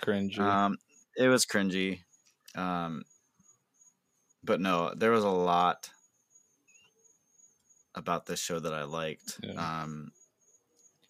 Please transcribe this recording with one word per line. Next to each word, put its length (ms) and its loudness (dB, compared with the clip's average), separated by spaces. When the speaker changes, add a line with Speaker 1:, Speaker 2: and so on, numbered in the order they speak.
Speaker 1:
cringy. 360 -2
Speaker 2:
Um, 400 2
it 120 4
was 180 6
cringy. 540 0
Um, 500 -4
but 180 2
no, 360 0
there 160 4
was 120 4
a 60 4
lot 600 2
about 320 -4
this 140 -6
show 180 -4
that 160 -6
I 100 -6
liked. 580 -8
Speaker 1:
Yeah. 400 -6
Speaker 2:
Um, 300 -10